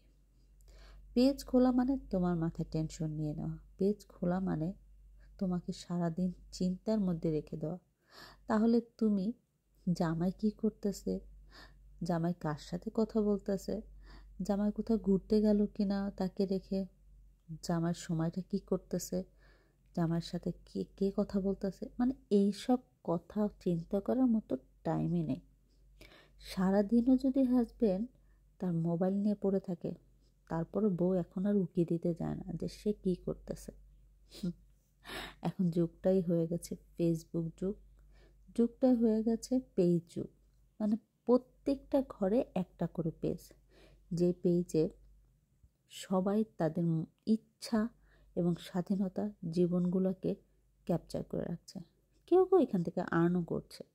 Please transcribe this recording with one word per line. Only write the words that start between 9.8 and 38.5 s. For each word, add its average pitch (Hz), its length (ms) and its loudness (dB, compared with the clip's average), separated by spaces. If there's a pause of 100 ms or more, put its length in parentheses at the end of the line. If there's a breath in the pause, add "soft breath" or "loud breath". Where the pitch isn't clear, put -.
জামাই 170 460 0
কি 214 120 0
করতেছে, 196 720 -4 (840 loud breath)
জামাই 170 380 0
কার 151 180 -4
সাথে - 360 -10
কথা 220 280 0
বলতেছে, 202 600 -2 (600 soft breath)
জামাই 208 300 0
কোথাও 220 260 0
ঘুরতে 196 420 2
গেল 208 260 4
কিনা 196 500 -2
তাকে 190 300 -2
রেখে, 190 400 -4 (760)
জামাইয়ের 170 320 0
সময়টা 170 480 -2
কি 196 160 -4
করতেছে, 180 640 -4 (720 soft breath)
জামাইয়ের 170 260 0
সাথে 175 300 -6 (140)
কে, 190 180 -6 (120)
কে 196 200 0
কথা 202 240 0
বলতেছে, 196 480 -4 (100)
মানে 247 160 2 (160)
এইসব 208 480 2 (260)
কথা 190 440 -2 (120)
চিন্তা 180 400 -2
করার 247 260 2
মতো 226 300 0 (280)
টাইমই 165 380 0
নেই। 143 180 -4 (1000 loud breath)
সারাদিনও 208 800 2
যদি 269 260 2
হাজব্যান্ড 233 640 0 (500)
তার 180 140 -2
মোবাইল 170 420 0
নিয়ে 202 200 0
পড়ে 196 260 0
থাকে, 180 340 -8 (540)
তারপরে 165 400 -2
বউ 180 240 0
এখন 185 340 -2
আর 208 100 2
উকি 180 280 0
দিতে 170 300 -2
যায় 151 200 -4
না 175 260 -10
যে 175 80 -4
সে - 240 -4
কি 190 220 -2
করতেছে। - 580 -8 (1700 loud breath)
এখন 170 280 -2
যুগটাই 180 500 2
হয়ে 170 260 2
গেছে 170 300 -6 (220)
Facebook 165 520 -2 (100)
যুগ, 190 160 -4 (800 soft breath)